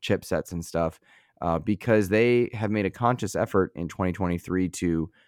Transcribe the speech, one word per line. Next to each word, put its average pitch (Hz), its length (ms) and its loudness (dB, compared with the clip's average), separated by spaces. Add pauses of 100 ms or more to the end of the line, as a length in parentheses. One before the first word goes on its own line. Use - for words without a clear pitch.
chipsets - 500 -2
and 85 120 -6
stuff, 82 360 -2 (420)
uh, 82 160 0
because 104 520 2
they 120 440 4
have 107 160 -4
made 104 160 0
a 92 40 0
conscious 120 460 -2
effort 95 400 2
in 85 120 -6
twenty 92 240 -2
twenty-three 90 580 -2
to 82 400 0 (180)